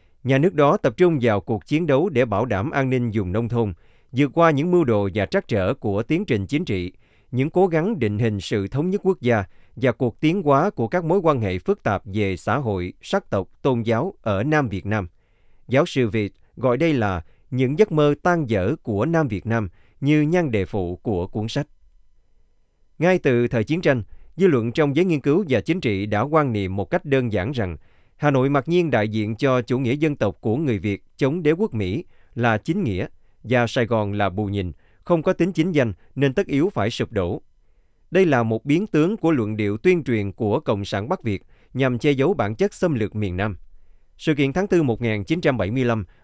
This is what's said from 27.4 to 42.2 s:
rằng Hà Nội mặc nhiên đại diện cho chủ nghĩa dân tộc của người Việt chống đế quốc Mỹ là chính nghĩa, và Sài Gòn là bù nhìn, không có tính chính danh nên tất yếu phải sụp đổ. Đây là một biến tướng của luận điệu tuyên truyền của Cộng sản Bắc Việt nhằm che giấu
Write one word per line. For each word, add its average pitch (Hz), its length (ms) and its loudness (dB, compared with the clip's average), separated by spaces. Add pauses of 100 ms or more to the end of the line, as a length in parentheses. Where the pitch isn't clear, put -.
rằng 95 260 -4 (380)
Hà 147 160 0
Nội 135 180 2
mặc 139 180 0
nhiên 170 240 2
đại 110 180 2
diện 107 260 -2
cho 127 260 2
chủ 123 180 -2
nghĩa 127 140 0
dân 151 220 0
tộc - 260 -2
của 113 160 0
người 131 220 -2
Việt 98 240 -4 (140)
chống 151 260 -2
đế 147 80 4
quốc 185 220 -2
Mỹ 107 300 -4 (320)
là 117 220 0
chính 190 260 -2
nghĩa, 104 240 -2 (360)
và 120 240 2
Sài 120 180 0
Gòn 107 280 0
là 101 160 0
bù 101 160 -4
nhìn, 98 260 -4 (320)
không 170 180 0
có 185 120 0
tính 180 180 0
chính 170 200 0
danh 127 220 2 (220)
nên 135 180 2
tất 202 140 0
yếu 147 220 0
phải 107 200 -2
sụp 117 220 -4
đổ. 98 300 -2 (720)
Đây 190 140 4
là 131 180 4
một 113 220 -2
biến 165 220 2
tướng 170 300 2
của 165 140 2
luận 110 260 0
điệu 104 200 -2
tuyên 175 260 2
truyền 104 280 -2
của 110 280 -2
Cộng 101 260 -2
sản 104 240 -6
Bắc 190 140 -4
Việt 104 200 -4 (300)
nhằm 127 260 0
che 151 120 2
giấu 139 220 2